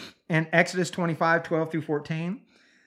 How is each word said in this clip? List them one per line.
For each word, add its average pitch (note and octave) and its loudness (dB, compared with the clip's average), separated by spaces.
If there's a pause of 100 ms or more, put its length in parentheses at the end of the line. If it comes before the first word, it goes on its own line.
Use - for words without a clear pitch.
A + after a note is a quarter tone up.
(280)
In D#3+ 2
Exodus F3+ 2
twenty-five, E3 0
twelve D#3+ -2
through D#3 -2
fourteen, D#3+ -4 (460)